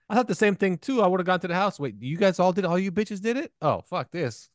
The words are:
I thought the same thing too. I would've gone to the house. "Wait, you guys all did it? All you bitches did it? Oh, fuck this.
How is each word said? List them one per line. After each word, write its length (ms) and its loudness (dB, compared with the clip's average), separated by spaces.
I 60 -4
thought 140 2
the 60 0
same 220 4
thing 200 0
too. 240 -2
I 60 6
would've 200 2
gone 140 2
to 80 -8
the 60 -4
house. 260 -2
"Wait, 180 -6
you 200 -6
guys 200 4
all 140 4
did 120 0
it? 40 -2
All 100 2
you 140 -2
bitches 300 -2
did 160 -2
it? 120 -6
Oh, 180 2
fuck 300 -8
this. 440 -6